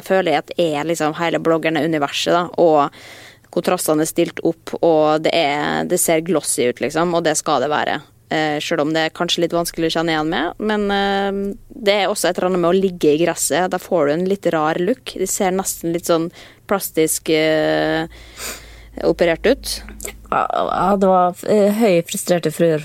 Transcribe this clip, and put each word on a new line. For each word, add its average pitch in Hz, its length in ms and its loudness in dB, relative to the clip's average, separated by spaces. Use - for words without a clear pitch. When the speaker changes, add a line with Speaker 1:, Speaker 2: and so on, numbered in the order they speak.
Speaker 1:
føler 180 320 2
jeg - 80 -2
at - 100 -14
er 156 320 0
liksom 156 320 0
hele 160 240 0
bloggerne 160 400 0
universet, 156 480 -2
da, 175 140 2
og 156 360 4
kontrastene 170 560 0
er - 0 -
stilt - 400 -2
opp, - 300 -4
og 156 400 4
det 160 80 2
er, 156 560 0
det 175 80 0
ser 160 240 2
glossy 151 480 -2
ut, 123 140 -4
liksom, 170 340 -2
og 170 80 0
det 151 140 2
skal 139 240 0
det 151 80 -2
være. 151 240 -2
Eh, 156 320 -2
selv 160 220 -2
om 156 100 -2
det 160 140 0
er 160 100 -6
kanskje 175 240 -2
litt 170 160 0
vanskelig 170 320 -2
å 160 60 -4
kjenne 165 180 0
igjen 156 160 0
med, 175 320 -4
men, 208 220 -2
eh, 196 640 -2
det 202 300 0
er 180 80 0
også 175 180 0
et 180 80 -2
eller 180 140 0
annet 180 100 2
med 170 80 2
å 185 80 4
ligge 180 320 2
i 147 140 4
gresset. 170 500 0
Da 185 80 -4
får 165 240 0
du 143 80 2
en 180 160 0
litt 196 240 -2
rar 160 240 0
look. 185 400 -4
Det - 100 -2
ser 190 220 0
nesten 185 460 -4
litt 170 100 -6
sånn 170 240 0
plastisk, 165 640 0
eh, 156 720 0
operert 170 480 2
ut. - 320 -2
Speaker 2:
Ja, - 160 0
ja, - 560 0
det 190 80 4
var, 180 240 4
eh, 208 240 4
høy 196 320 2
frustrerte 165 480 -2
fruer, 165 320 2